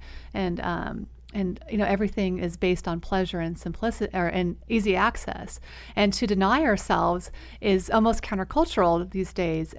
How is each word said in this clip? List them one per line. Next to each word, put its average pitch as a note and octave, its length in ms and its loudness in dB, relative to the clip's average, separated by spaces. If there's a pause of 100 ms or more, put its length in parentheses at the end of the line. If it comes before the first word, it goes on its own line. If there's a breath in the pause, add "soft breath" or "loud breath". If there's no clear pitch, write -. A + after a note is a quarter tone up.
(340 loud breath)
and, F#3 280 -2
um, - 460 -4 (280)
and, F#3+ 320 -2
you G#3+ 120 -2
know, G#3 60 4
everything G3 520 0
is E3+ 200 -4
based F3+ 300 0
on E3+ 120 -2
pleasure F#3 400 -2
and E3 180 -4
simplicity G#3+ 580 -4
or, F3+ 120 2
and F3+ 280 0 (140)
easy G#3+ 260 2
access. G#3 640 -2 (360 loud breath)
And G3+ 180 4
to A#3+ 140 0
deny G3+ 340 4
ourselves F3+ 680 2 (280 loud breath)
is F#3+ 300 2
almost A3 320 4
countercultural F#3 880 2
these F#3 240 -4
days. D#3+ 460 -2